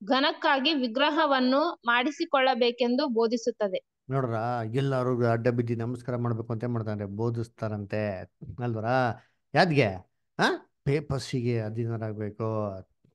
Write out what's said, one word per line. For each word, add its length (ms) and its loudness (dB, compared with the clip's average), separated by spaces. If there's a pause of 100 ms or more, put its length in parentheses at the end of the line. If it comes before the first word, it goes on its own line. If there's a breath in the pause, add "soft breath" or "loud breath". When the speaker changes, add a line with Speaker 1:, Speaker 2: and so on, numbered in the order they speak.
Speaker 1:
ಘನಕ್ಕಾಗಿ 680 2
ವಿಗ್ರಹವನ್ನು 1120 2
ಮಾಡಿಸಿಕೊಳ್ಳಬೇಕೆಂದು 1200 2
ಬೋಧಿಸುತ್ತದೆ. 760 0 (260)
Speaker 2:
ನೋಡ್ರ, 240 0 (420)
ಎಲ್ಲರೂ 500 2
ಅಡ್ಡ 220 2
ಬಿದ್ದು 280 0
ನಮಸ್ಕಾರ 400 -4
ಮಾಡ್ಬೇಕು 380 -2
ಅಂತ 100 -4
ಏನ್ 100 -2
ಮಾಡ್ತಾರಂತೆ, 320 -2
ಬೋಧಿಸ್ತಾರಂತೆ 1160 -4 (420)
ಅಲ್ವರ? 220 -4 (680 loud breath)
ಯಾದ್ಗೆ? 340 4 (520)
ಆ, 40 2 (400)
ಪೇಪಸಿಗೆ 760 -2
ಅಧೀನರಾಗ್ಬೇಕು 1080 -4 (440)